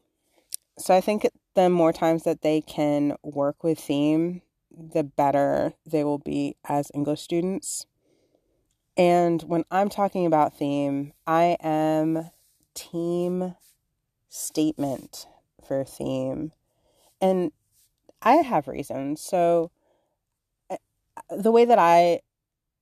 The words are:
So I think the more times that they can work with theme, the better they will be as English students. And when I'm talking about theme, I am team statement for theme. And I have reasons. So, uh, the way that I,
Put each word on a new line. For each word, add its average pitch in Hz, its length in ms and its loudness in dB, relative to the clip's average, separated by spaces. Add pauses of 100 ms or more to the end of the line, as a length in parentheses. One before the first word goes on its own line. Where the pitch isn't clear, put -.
(760)
So - 180 2
I 190 60 4
think 214 260 0 (280)
the 185 140 6
more 170 220 4
times 165 320 0
that 160 180 -2
they 156 200 0
can 147 600 -2
work 143 420 -4
with 160 160 -2
theme, 156 640 0 (300)
the 160 320 -4
better 139 680 0 (120)
they 156 200 -2
will 147 140 -2
be 143 440 -6
as 143 300 -4
English 143 280 -4
students. 180 640 -6 (1120)
And 175 460 4
when 165 260 -4
I'm 196 200 0
talking 196 360 -2
about 151 320 2
theme, 143 540 -4 (160)
I 170 340 2
am 156 680 -2 (420)
team 175 800 -6 (760)
statement - 960 -6 (400)
for 135 160 -4
theme. 131 680 -8 (640)
And 190 320 0 (680)
I 233 140 4
have 247 340 0
reasons. 139 520 -8
So, 170 480 0 (1000)
uh, 196 80 -10 (520)
the 202 220 0
way 233 140 6
that 233 120 6
I, 170 440 6 (600)